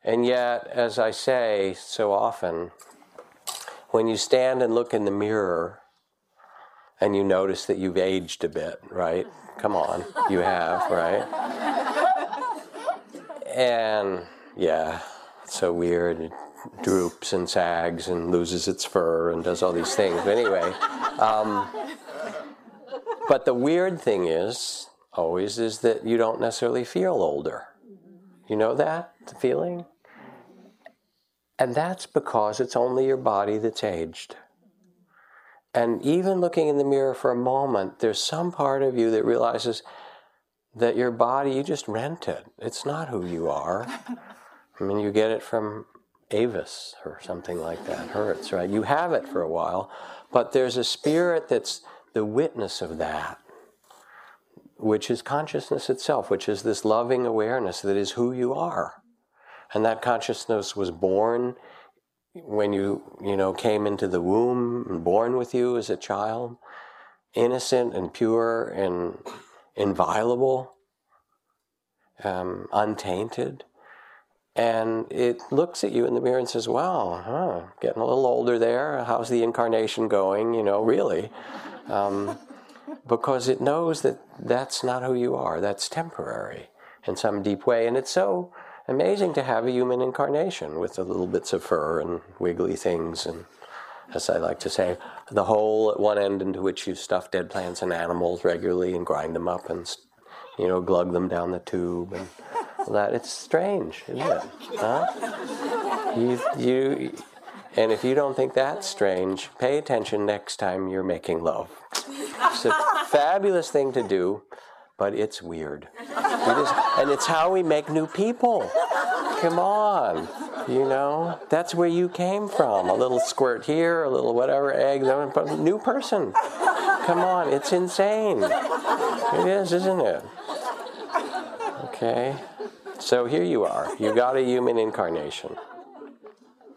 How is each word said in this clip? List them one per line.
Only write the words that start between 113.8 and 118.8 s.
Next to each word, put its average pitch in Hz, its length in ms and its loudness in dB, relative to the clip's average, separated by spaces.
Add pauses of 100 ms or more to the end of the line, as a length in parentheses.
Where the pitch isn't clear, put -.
to 127 100 2
do, 98 420 0 (520)
but 98 180 0
it's 107 280 -2
weird. 78 460 -8 (100)
It - 600 0
is, 147 120 2 (260)
and 139 140 4
it's 139 160 2
how 165 260 4
we 190 100 4
make 151 280 2
new 160 160 2
people. 226 640 0 (720)